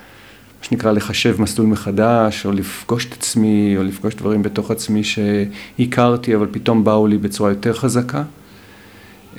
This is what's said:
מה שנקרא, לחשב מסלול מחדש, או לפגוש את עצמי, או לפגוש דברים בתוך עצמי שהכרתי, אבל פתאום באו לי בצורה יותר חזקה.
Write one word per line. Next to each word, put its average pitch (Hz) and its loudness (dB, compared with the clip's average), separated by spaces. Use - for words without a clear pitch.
מה - -20
שנקרא, 117 0
לחשב 107 0
מסלול 110 0
מחדש, 107 2
או 98 0
לפגוש 101 -4
את - -16
עצמי, 104 2
או 95 0
לפגוש 95 -4
דברים 104 -2
בתוך 101 -4
עצמי 107 -2
שהכרתי, 120 0
אבל 107 2
פתאום 113 2
באו 107 4
לי 104 4
בצורה 104 0
יותר 101 -2
חזקה. 123 -2